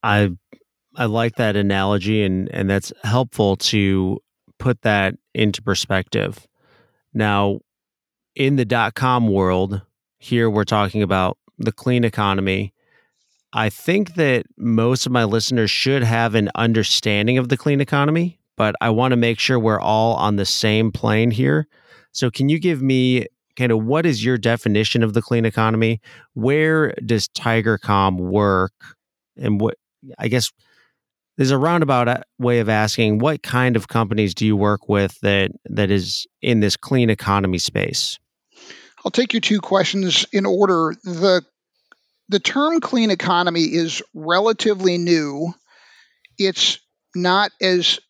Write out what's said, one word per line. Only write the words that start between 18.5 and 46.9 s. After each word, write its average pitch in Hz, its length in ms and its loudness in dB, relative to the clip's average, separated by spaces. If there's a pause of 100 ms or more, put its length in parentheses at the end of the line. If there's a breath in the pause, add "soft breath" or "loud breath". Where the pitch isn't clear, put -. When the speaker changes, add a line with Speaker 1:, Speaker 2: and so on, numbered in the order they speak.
Speaker 1:
but 107 260 -2
I 117 100 0
wanna 123 260 2
make 117 220 0
sure 131 200 0
we're 110 220 0
all 110 340 0
on 101 200 0
the 98 100 -2
same 110 460 0
plane 113 400 0
here. 139 360 0 (440 soft breath)
So 123 200 -2
can 135 180 -2
you 160 100 0
give 156 220 -2
me 127 440 2 (300)
kinda 120 200 0
what 131 300 0
is 120 180 0
your 127 140 0
definition 110 680 0
of 110 100 0
the 113 80 0
clean 117 240 -2
economy? 113 560 0 (320 loud breath)
Where 151 600 0 (120)
does 110 220 0
Tigercom 104 920 0
work? 92 560 0 (640 loud breath)
And 107 220 -2
what, 110 180 -2 (400)
I 110 120 -4
guess, 120 220 -2 (840)
there's 131 140 2
a 139 60 2
roundabout 139 500 2
a-, 123 160 -2 (160)
way 120 200 2
of 110 100 0
asking, 107 500 2
what 143 240 -2
kind 127 320 2
of 107 120 -2
companies 107 460 0
do - 120 -4
you 107 100 2
work 101 340 0
with 101 320 0
that, 98 300 2 (140)
that 104 260 -2
is 92 360 -2 (140)
in 117 180 2
this 104 160 0
clean 123 340 0
economy 98 480 0
space? - 600 -4 (840 loud breath)
Speaker 2:
I'll 190 80 -4
take 240 220 0
your 233 80 0
two 208 180 0
questions 190 760 0
in 196 120 0
order. 185 480 2 (100)
The, 180 400 0 (840)
the 196 100 0
term 311 420 0
clean 226 280 0
economy 175 520 0
is 165 420 -2 (100)
relatively 185 840 0
new. 165 560 -2 (840 soft breath)
It's - 420 -2 (360)